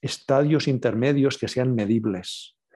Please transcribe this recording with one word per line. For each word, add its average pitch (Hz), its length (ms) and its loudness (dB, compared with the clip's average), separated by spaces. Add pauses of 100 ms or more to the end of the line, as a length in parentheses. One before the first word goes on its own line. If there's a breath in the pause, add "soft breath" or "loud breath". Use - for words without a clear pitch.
estadios 143 680 0
intermedios 131 680 0
que 110 100 -4
sean 127 260 0
medibles 107 840 -2 (200 loud breath)